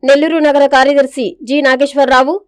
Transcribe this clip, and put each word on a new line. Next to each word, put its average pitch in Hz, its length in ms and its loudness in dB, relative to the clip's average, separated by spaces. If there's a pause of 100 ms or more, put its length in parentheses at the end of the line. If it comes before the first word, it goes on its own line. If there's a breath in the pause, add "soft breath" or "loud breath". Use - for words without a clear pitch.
నెల్లూరు 311 400 2
నగర 277 160 2 (100)
కార్యదర్శి 269 520 0 (200)
జి 269 100 -2 (120)
నాగేశ్వరరావు 269 640 0 (120)